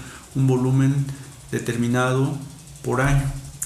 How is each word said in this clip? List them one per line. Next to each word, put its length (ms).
un 100
volumen 480
determinado 840
por 180
año, 240